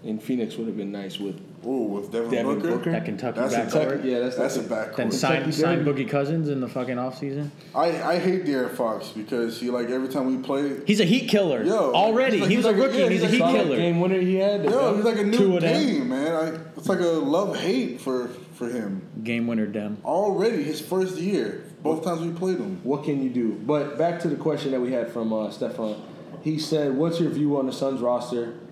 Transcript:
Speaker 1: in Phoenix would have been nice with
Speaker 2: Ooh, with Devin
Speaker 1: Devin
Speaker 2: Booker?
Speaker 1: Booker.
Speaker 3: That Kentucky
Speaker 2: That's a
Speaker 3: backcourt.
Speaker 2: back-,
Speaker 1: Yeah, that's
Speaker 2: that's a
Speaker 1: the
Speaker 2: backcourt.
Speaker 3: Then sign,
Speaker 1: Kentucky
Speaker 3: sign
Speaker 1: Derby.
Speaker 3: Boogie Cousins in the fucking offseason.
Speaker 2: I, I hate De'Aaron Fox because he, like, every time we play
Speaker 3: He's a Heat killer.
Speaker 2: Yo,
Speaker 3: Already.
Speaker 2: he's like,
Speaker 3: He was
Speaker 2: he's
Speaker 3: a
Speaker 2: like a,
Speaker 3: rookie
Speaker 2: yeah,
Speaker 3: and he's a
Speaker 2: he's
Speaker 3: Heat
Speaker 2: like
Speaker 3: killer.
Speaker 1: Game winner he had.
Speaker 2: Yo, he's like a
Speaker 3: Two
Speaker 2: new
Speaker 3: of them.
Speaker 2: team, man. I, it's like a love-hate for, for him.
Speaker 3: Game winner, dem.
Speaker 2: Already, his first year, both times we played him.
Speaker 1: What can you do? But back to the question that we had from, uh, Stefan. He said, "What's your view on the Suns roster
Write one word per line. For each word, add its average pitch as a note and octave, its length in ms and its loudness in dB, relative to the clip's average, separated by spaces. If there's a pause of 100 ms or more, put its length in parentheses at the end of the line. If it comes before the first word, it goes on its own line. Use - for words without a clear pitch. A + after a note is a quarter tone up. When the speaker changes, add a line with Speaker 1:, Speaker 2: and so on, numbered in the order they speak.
Speaker 1:
in G#2+ 160 -6
Phoenix B2 380 -4
would A2+ 100 -6
have G#2 100 -6
been G2+ 140 -6
nice G2 280 -10
with G2 200 -6 (260)
Speaker 2:
Ooh, B2+ 200 -2
with G2+ 260 -6
Devin A#2 180 -2
Speaker 1:
Devin A2+ 300 0
Speaker 2:
Booker? E3 180 0
Speaker 1:
Booker. E3+ 140 -2
Speaker 3:
That C3+ 120 0
Kentucky A2+ 360 -4
Speaker 2:
That's A#2+ 160 0
a - 100 2
Speaker 3:
backcourt. C#3 320 0
Speaker 2:
back-, - 80 -4
Speaker 1:
Yeah, B2 140 0
that's B2+ 180 -2
Speaker 2:
that's C3+ 200 0
a A#2 40 -2
Speaker 1:
the G#2+ 120 -4
Speaker 2:
backcourt. A2 220 -4
Speaker 3:
Then A2+ 160 0
sign, C3+ 200 2 (120)
Speaker 1:
Kentucky D#3 80 -2
Speaker 3:
sign D#3 320 2
Speaker 1:
Derby. C3+ 220 0
Speaker 3:
Boogie A2+ 40 -8
Cousins D3 400 0
in C3+ 120 -2
the B2 60 -2
fucking B2+ 300 -4
offseason. C#3 520 -6 (260)
Speaker 2:
I, E3 280 2
I E3+ 160 2
hate F3+ 260 2
De'Aaron C3 260 0
Fox A2 380 -2
because A2+ 500 -4
he, B2 120 -2
like, A#2+ 180 -2
every C3 180 -2
time C3 200 -2
we C3 140 0
play C#3 440 -2
Speaker 3:
He's G3+ 160 4
a - 20 6
Heat F#3 260 4
killer. E3+ 340 4
Speaker 2:
Yo, F3 300 2
Speaker 3:
Already. A3 440 4
Speaker 2:
he's D3+ 40 4
like, D3+ 100 2
Speaker 3:
He A#3 60 4
was - 80 2
Speaker 2:
he's - 0 -
Speaker 3:
a - 60 6
Speaker 2:
like G3 60 4
a, A3 100 6
Speaker 3:
rookie B3 120 2
Speaker 2:
yeah, C#4 60 6
Speaker 3:
and A3+ 60 4
he's F3+ 120 4
a - 20 4
Speaker 2:
he's G#3+ 100 4
Speaker 3:
Heat B3+ 60 4
Speaker 2:
like - 140 6
Speaker 3:
killer. F3 200 4
Speaker 1:
Game E3+ 240 4
winner F#3 220 4
he F#3 140 4
had. G3+ 300 2
Speaker 2:
Yo, A#3+ 300 4
he's G#3 100 0
like A3 120 2
a G#3 60 2
Speaker 3:
Two - 20 2 (240)
Speaker 2:
new F3+ 80 6
Speaker 3:
of E3 60 4
them. D4+ 220 4
Speaker 2:
team, D3 240 0
man. C#3 260 0
I, D#3+ 240 -2 (180)
it's C#3 100 -6
like F#3 120 2
a F3+ 40 2
love-hate E3+ 960 0
for, B2+ 260 -2 (260)
for A#2+ 160 -6
him. G#2 320 -6 (220)
Speaker 3:
Game A#2 240 -2
winner, A2+ 180 0
dem. G#2 400 -6
Speaker 2:
Already, F#3 580 0
his D3+ 160 -4
first F#3 380 -2
year, D#3 480 -2 (160)
both D#3 220 -2
times E3+ 180 -2
we E3 100 -4
played F3+ 280 -2
him. G2+ 240 -6
Speaker 1:
What C#3 200 -2
can C#3 200 0
you C3 80 0
do? A#2 220 0 (120)
But C#3+ 320 0
back E3+ 240 0
to F3 80 -2
the D3 80 -2
question C#3+ 340 -2
that C3 80 0
we B2 140 0
had A#2 180 -2
from, A2 220 -2
uh, G#2+ 160 -2
Stefan. A2 460 -4 (480)
He D#3 160 -2
said, D3 360 0
"What's E3 240 0
your D#3+ 120 2
view C#3+ 260 2
on C3+ 80 2
the B2+ 80 -2
Suns C3+ 280 -2
roster A#2+ 560 -2 (140)